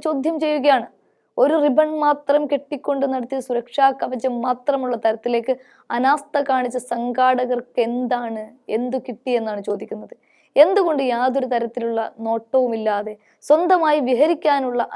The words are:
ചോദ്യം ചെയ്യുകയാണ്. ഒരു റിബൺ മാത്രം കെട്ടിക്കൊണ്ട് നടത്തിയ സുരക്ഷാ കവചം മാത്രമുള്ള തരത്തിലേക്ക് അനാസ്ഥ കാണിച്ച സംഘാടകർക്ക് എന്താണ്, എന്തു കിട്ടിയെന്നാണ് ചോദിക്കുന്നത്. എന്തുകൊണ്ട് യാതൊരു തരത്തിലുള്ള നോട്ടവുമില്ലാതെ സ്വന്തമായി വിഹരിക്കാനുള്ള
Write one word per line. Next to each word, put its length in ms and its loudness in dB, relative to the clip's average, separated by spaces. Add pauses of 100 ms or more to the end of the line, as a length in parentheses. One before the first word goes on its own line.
ചോദ്യം 320 -2
ചെയ്യുകയാണ്. 480 2 (500)
ഒരു 160 4 (100)
റിബൺ 260 2 (100)
മാത്രം 460 0
കെട്ടിക്കൊണ്ട് 680 -4
നടത്തിയ 260 -4
സുരക്ഷാ 480 0 (140)
കവചം 400 -4
മാത്രമുള്ള 540 -2 (100)
തരത്തിലേക്ക് 500 0 (360)
അനാസ്ഥ 580 0
കാണിച്ച 280 0
സംഘാടകർക്ക് 1120 0
എന്താണ്, 560 -4 (240)
എന്തു 280 -2
കിട്ടിയെന്നാണ് 680 -4
ചോദിക്കുന്നത്. 520 -8 (480)
എന്തുകൊണ്ട് 400 2
യാതൊരു 500 0
തരത്തിലുള്ള 580 -4 (140)
നോട്ടവുമില്ലാതെ 880 -2 (340)
സ്വന്തമായി 520 4
വിഹരിക്കാനുള്ള 800 2 (140)